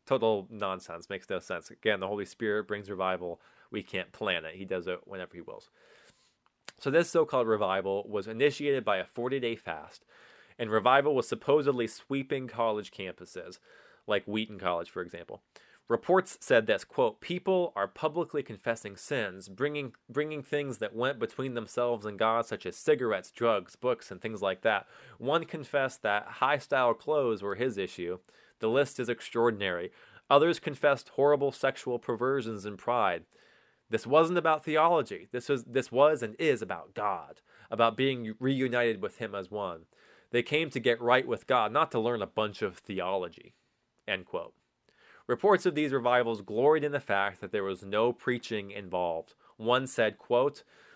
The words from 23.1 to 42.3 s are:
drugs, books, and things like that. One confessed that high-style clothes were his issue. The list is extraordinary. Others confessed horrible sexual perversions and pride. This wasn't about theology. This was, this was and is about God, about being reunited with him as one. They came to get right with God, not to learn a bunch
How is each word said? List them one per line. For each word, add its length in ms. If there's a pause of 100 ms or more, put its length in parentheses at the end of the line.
drugs, 440
books, 360
and 100
things 180
like 220
that. 260 (300)
One 280
confessed 580
that 240
high-style 640
clothes 480
were 140
his 200
issue. 440 (400)
The 100
list 300
is 100
extraordinary. 840 (380)
Others 300
confessed 500
horrible 420
sexual 460
perversions 680
and 120
pride. 480 (640)
This 160
wasn't 320
about 260
theology. 680
This 180
was, 140
this 280
was 300
and 160
is 240
about 320
God, 480 (300)
about 260
being 420
reunited 640
with 160
him 160
as 160
one. 360 (440)
They 140
came 260
to 100
get 220
right 240
with 220
God, 240
not 220
to 60
learn 220
a 60
bunch 340